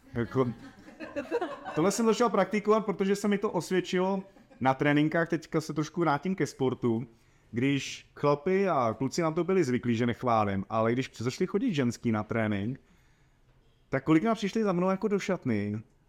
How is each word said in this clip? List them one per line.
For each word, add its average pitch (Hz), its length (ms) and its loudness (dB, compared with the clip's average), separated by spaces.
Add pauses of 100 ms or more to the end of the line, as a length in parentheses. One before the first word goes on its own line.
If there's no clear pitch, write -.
(140)
Jako, 123 340 0 (1300)
tohle 180 160 2
jsem 226 140 0
začal 220 240 4
praktikovat, 208 560 2
protože 196 300 0
se 202 120 -2
mi 202 100 2
to 208 140 -2
osvědčilo 185 720 0 (360)
na 131 140 2
tréninkách, 151 560 2
teďka 160 320 -2
se 156 120 -8
trošku 156 280 -4
vrátím 165 340 0
ke 143 120 -2
sportu. 120 600 0 (440)
Když 135 640 -2
chlapi 185 540 2
a 120 280 2
kluci 135 240 -2
na 160 100 2
to 170 120 -2
byli 185 200 2
zvyklí, 123 320 0
že 120 100 0
nechválím, 110 640 0
ale 113 220 2
když 127 260 -2
začali 123 300 -2
chodit 214 260 -2
ženský 123 380 0
na 107 120 0
trénink, 107 560 -2 (1080)
tak 135 140 -2
kolikrát 160 320 4
přišli 214 280 -2
za 202 80 2
mnou 180 180 2
jako 190 180 -2
do 196 120 0
šatny 110 640 -2 (280)